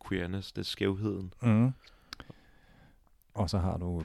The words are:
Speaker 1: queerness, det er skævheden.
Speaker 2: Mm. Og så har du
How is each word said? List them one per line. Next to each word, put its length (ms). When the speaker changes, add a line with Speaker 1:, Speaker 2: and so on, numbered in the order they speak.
Speaker 1:
queerness, 440
det 80
er 40
skævheden. 680
Speaker 2:
Mm. 300
Og 160
så 80
har 180
du 280